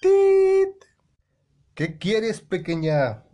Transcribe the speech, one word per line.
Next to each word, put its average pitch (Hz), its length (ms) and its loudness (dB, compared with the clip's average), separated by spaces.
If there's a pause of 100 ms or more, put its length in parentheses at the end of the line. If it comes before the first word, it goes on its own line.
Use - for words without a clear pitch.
tit. 392 800 2 (920)
"¿Qué 156 240 -6
quieres, 220 440 -2
pequeña? 156 920 -2